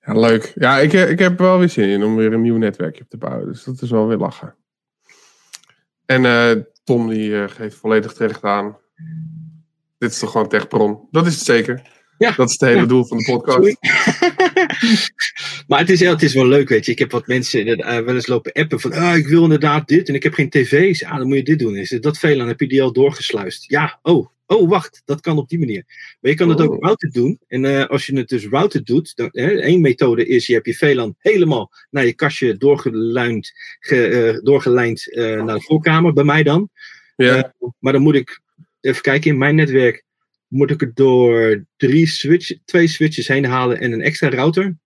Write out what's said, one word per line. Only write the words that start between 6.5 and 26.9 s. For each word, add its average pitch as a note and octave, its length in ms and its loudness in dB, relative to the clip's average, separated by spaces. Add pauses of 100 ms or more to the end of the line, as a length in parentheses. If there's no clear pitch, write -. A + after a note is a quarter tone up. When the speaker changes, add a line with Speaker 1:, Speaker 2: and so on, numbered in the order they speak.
Speaker 1:
Tom, A#2+ 240 0
die, G#2+ 340 -4
eh, G2 60 -6
geeft G#2+ 280 -14
volledig A2 360 -2
terecht A2 300 -6
aan. G#2 360 -4 (1200)
Dit A#2 120 -4
is - 80 -12
toch A2 120 -6
gewoon G#2+ 180 -2
Techpron. G#2+ 640 -2
Dat E3 160 2
is E3 80 0
het - 100 -8
zeker. B2 380 0 (360)
Speaker 2:
Ja. A#3 140 2
Speaker 1:
Dat B2+ 160 2
is - 100 -4
het C3+ 100 2
hele A#2+ 120 4
Speaker 2:
Ja. A#2 60 2
Speaker 1:
doel B2 180 4
van A#2+ 140 -6
de A2+ 60 -4
podcast. B2+ 320 0
Speaker 2:
Sorry. G3 240 4
<laughs> - 1900 -2
Maar C#3+ 120 2
het F3 120 2
is, F3 100 6
het F3 220 2
is C#3 120 2
wel C3 120 4
leuk, C3+ 220 4
weet A2+ 180 2
je. A#2+ 60 -2
Ik - 60 -4
heb C#3 120 0
wat A#2+ 160 -4
mensen, B2 400 -2
eh, A#2 380 -2
wel B2 100 -2
eens B2 120 -4
lopen B2 260 -4
appen D#3 280 -4
van, F3 120 -6
"Ah, E3+ 240 0
ik D3+ 100 2
wil E3 160 4
inderdaad D3+ 460 2
dit E3+ 200 2
en C#3+ 60 -4
ik C3+ 80 -4
heb D#3 120 0
geen C#3+ 160 -2
tv's." D#3 540 2
"Ah, - 120 -10
dan B2+ 100 -4
moet C#3 100 0
je C3 60 0
dit D3+ 160 0
doen." A2 180 -4
Is G2 140 -10
het B2 120 -6
dat D3+ 160 -2
velan, C#3 300 0
heb A#2 120 -6
je C3+ 80 -2
die C3+ 140 2
al B2+ 100 0
doorgesluist? A#2+ 760 -4
"Ja, D3 320 -4
oh. D#3+ 320 0 (140)
Oh, F#3 200 4
wacht, F#3 360 -2
dat G#3 160 -6
kan D#3 180 -2
op C#3 100 -6
die E3+ 100 -6
manier." A2 260 -6 (360)
Maar C3 100 0
je D#3 60 0
kan E3+ 120 2
het D#3+ 120 2
ook D3+ 100 2
Speaker 1:
Oh. - 100 -6
Speaker 2:
routed F3+ 320 -2